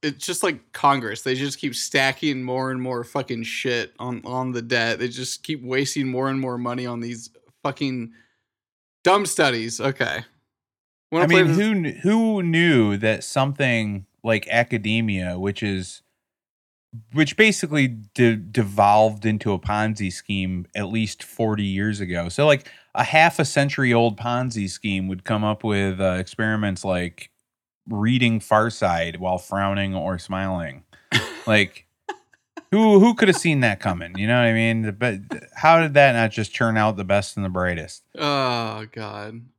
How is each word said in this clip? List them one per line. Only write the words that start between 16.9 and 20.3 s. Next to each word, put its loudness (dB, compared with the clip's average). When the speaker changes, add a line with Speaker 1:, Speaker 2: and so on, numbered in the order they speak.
Speaker 2:
which 0
basically 2
de-, 2
devolved 2
into 0
a 0
Ponzi -2
scheme -4